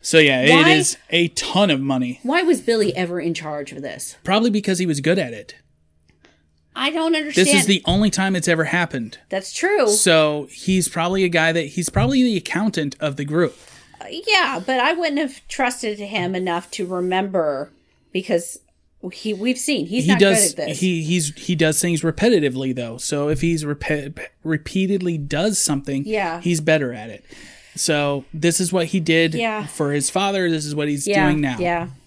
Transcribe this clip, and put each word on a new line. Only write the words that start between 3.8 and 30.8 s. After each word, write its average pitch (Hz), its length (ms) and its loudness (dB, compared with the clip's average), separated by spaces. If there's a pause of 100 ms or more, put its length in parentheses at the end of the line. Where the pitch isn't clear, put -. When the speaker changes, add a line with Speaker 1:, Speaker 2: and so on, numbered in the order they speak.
Speaker 2:
this? - 420 -12
Speaker 1:
Probably 220 260 2
because 202 280 0
he 185 80 0
was 147 140 0
good 160 180 2
at 131 140 -4
it. 104 220 -16 (1200)
Speaker 2:
I 262 160 -2
don't 320 240 0
understand. 294 320 2
Speaker 1:
This 285 80 4
is 214 120 4
the 190 180 2
only 202 260 2
time 190 240 0
it's 180 140 -2
ever 160 160 2
happened. 156 540 -4 (100)
Speaker 2:
That's 190 240 -6
true. 359 360 2
Speaker 1:
So 156 600 2
he's 185 380 0
probably 180 340 -2
a 185 60 2
guy 165 240 2
that, 160 140 -2
he's 170 240 -6
probably 254 320 2
the 233 140 2
accountant 165 640 -2
of 147 180 -4
the 143 100 -6
group. 151 300 -2 (440)
Speaker 2:
Uh, - 60 -16 (200)
yeah, 359 380 2
but 262 160 0
I 277 140 2
wouldn't 320 240 -2
have 285 300 -6
trusted 240 500 -4
him 196 360 -4
enough 175 380 -4
to 196 140 -6
remember 180 840 -2 (400)
because 180 480 -4 (540)
he, 214 220 -6
we've 240 240 -2
seen 247 280 -2
he's 208 180 -2
Speaker 1:
He 175 80 4
Speaker 2:
not - 80 4
Speaker 1:
does, 196 340 6
Speaker 2:
good - 80 -8
at 147 60 -4
this. 151 120 -6
Speaker 1:
he, 175 220 0
he's, 156 340 -2
he - 180 -4
does 156 260 2
things 170 200 0
repetitively 147 720 0
though. 120 220 -8
So 143 320 -2
if 139 140 0
he's 165 220 0
repe-, 147 540 -6 (240)
repeatedly 180 760 -2
does 156 400 -2
something, 139 480 -2
Speaker 2:
Yeah. 190 340 -4
Speaker 1:
he's 170 220 0
better 151 320 0
at 110 160 -14
it. 101 120 -16 (540)
So 143 560 -2
this 165 280 0
is 180 120 -2
what 180 140 0
he 190 140 0
did 160 340 2
Speaker 2:
Yeah. 220 320 -4
Speaker 1:
for 143 260 -4
his 143 160 0
father. 196 420 0
This 156 140 -2
is 147 100 -6
what 151 140 -2